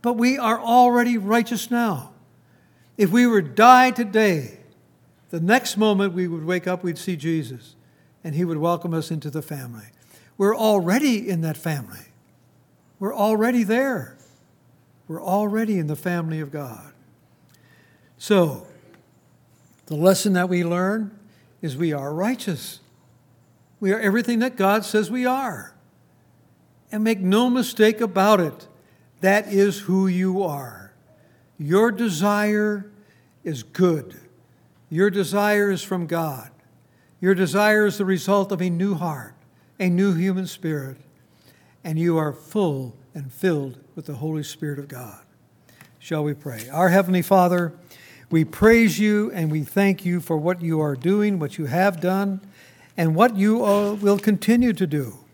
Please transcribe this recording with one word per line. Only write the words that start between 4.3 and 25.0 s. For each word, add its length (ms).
the 100
next 380
moment 360
we 140
would 160
wake 240
up, 160
we'd 140
see 180
Jesus, 600
and 100
he 120
would 120
welcome 360
us 180
into 180
the 120
family. 440
We're 200
already 720
in 120
that 160
family. 500
We're 180
already 480
there. 540
We're 160
already 540
in 100
the 80
family 440
of 120
God. 400
So, 480
the 80
lesson 380
that 160
we 140
learn 560
is 140
we 160
are 220
righteous. 680
We 100
are 80
everything 400
that 160
God 300
says 260